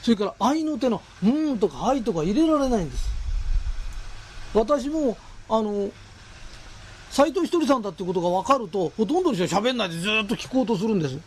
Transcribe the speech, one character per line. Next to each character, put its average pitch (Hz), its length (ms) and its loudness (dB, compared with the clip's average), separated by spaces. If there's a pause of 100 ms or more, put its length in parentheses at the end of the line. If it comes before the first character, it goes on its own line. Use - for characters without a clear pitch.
そ - 80 0
れ 226 80 6
か 202 80 -2
ら、 185 140 -6
合 247 160 4
い 320 80 0
の 302 140 -2
手 254 120 0
の、 208 120 0 (220)
「う 185 40 6
ん」 285 320 2
と 196 100 4
か、 - 160 -8
「は 262 100 4
い」 262 80 -2
と 208 100 0
か 160 100 0
入 190 100 0
れ 311 120 4
ら 311 140 4
れ 269 80 2
な 233 140 2
い 165 40 -2
ん 135 40 -8
で - 80 -6
す。 - 100 0 (1500)
私 240 360 2
も、 294 280 0 (320)
あ 220 120 2
の、 208 280 -2 (1200)
斉 294 220 4
藤 339 140 0
ひ - 60 -4
と 349 80 2
り 302 80 2
さ 269 100 6
ん 233 40 -2
だ 202 80 -4
っ 170 40 -10
て 190 100 -8
こ 180 100 -2
と 180 80 2
が 175 80 2
分 185 140 0
か 277 140 4
る 226 100 -4
と、 165 300 0
ほ 214 80 4
と 311 140 0
ん 370 40 0
ど 330 80 4
の - 20 0
人 180 100 0
は 160 60 0
喋 214 240 2
ん 247 40 -2
な 220 80 0
い 175 40 -4
で 165 80 -8
ず 170 100 -4
ー 214 180 2
っ - 20 -10
と 226 80 0
聞 - 120 -10
こ 262 160 2
う - 20 2
と 214 120 0
す 170 60 -2
る 220 120 2
ん 185 40 2
で 151 80 0
す。 131 200 -6